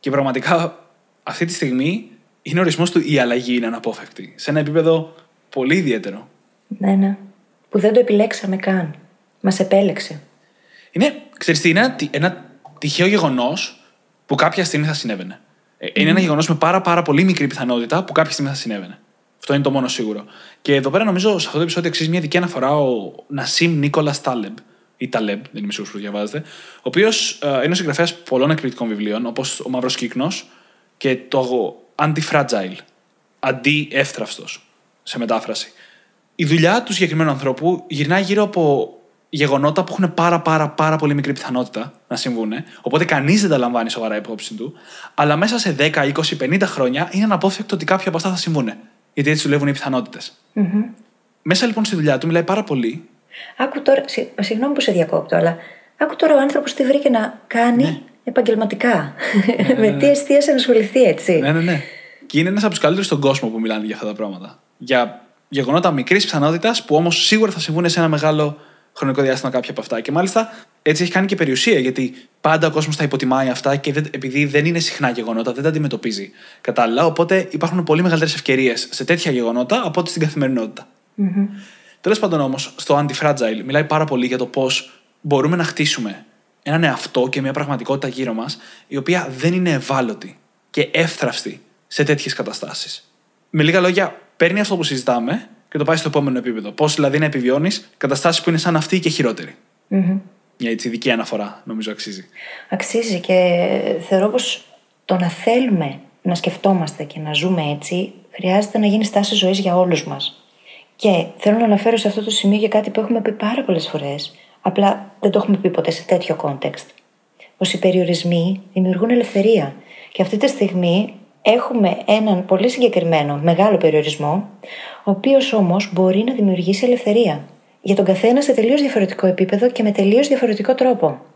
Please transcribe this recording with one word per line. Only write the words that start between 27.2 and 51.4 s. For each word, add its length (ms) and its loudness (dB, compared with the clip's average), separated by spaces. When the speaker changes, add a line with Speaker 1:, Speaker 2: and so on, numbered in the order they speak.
Speaker 1:
ε, 40 -2
είναι 80 2
ο 20 0
συγγραφέας 400 -2
πολλών 360 0
εκπληκτικών 380 -4
βιβλίων, 380 -4
όπως 340 -6
Ο 80 -10
Μαύρος 280 -2
Κύκνος 500 -4
και 200 0
το 480 0
Anti-Fragile, 760 -2
Αντί-Εύθραυστος, 1300 -4
σε 160 -10
μετάφραση. 540 -4
Η 100 -2
δουλειά 380 4
του 100 -8
συγκεκριμένου 380 0
ανθρώπου 580 -2
γυρνάει 340 0
γύρω 200 2
από 520 0
γεγονότα 560 0
που 140 -10
έχουν 160 0
πάρα, 260 2
πάρα, 280 0
πάρα 280 0
πολύ 180 0
μικρή 180 -2
πιθανότητα 600 -6
να 80 -6
συμβούνε, 480 -4
οπότε 240 0
κανείς 360 2
δεν 100 2
τα 80 4
λαμβάνει 320 0
σοβαρά 260 -4
υπόψη 380 -10
του, 180 -10
αλλά 220 2
μέσα 220 0
σε 140 -2
δέκα, 320 2
είκοσι, 320 -2
πενήντα 300 0
χρόνια 460 -2
είναι 120 2
αναπόφευκτο 500 0
ότι 100 -4
κάποια 240 0
από 80 -4
αυτά 140 -2
θα 60 -4
συμβούνε. 420 -2
Γιατί 160 0
έτσι 120 0
δουλεύουν 260 2
οι 40 0
πιθανότητες. 600 -6
Speaker 2:
Μμμ. 300 0